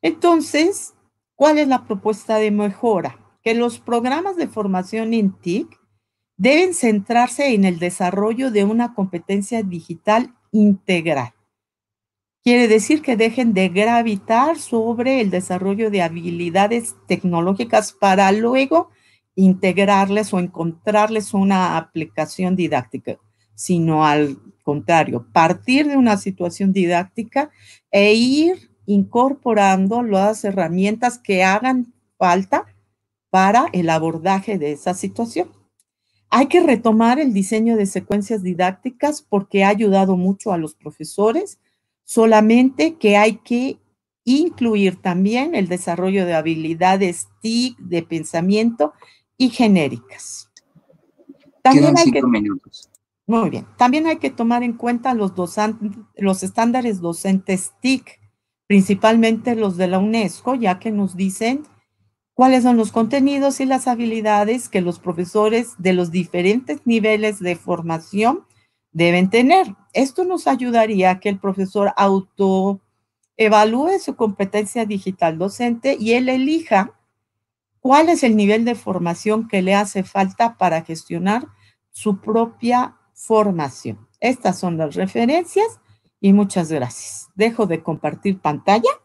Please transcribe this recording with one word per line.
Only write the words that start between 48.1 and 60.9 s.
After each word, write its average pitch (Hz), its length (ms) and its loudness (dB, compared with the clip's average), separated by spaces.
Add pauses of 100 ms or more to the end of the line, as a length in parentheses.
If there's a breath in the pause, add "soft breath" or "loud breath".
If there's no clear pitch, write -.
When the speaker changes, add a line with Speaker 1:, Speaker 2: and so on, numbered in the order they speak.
Speaker 1:
y 254 140 2
genéricas. 175 1000 -2 (1120)
También 151 240 6
Speaker 2:
Quedan 147 120 4
Speaker 1:
hay 170 60 4
Speaker 2:
cinco 143 160 2
Speaker 1:
que 131 60 0
Speaker 2:
minutos. 104 640 -4 (360)
Speaker 1:
Muy 220 240 0
bien. - 160 -8 (100)
También 285 300 2
hay 320 120 -2
que 269 120 -4
tomar 240 320 -2
en 240 120 -4
cuenta 240 400 -4
los 202 200 -2
dosan-, 214 720 -6 (100)
los 190 260 -2
estándares 226 580 -2
docentes 185 800 -4
tic, - 400 -4 (460)
principalmente 220 920 2
los 202 200 -2
de 180 120 0
la 190 100 0
unesco, 220 560 -2
ya 196 240 -2
que 226 140 -8